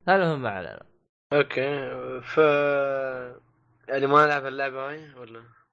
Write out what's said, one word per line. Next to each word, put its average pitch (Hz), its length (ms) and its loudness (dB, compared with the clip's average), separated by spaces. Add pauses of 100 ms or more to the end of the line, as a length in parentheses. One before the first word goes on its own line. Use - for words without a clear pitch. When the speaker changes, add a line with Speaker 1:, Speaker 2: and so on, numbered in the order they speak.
Speaker 1:
المهم، 170 340 2
ما 117 80 -2
علينا. 85 360 -10 (460)
Speaker 2:
أوكي، 139 580 0 (300)
ف-، 139 1200 0 (480)
يعني 135 180 0
ما 147 180 8
ألعب 147 220 0
اللعبة 135 420 -6
هاي، 147 260 -16
ولا؟ 117 280 -18 (300)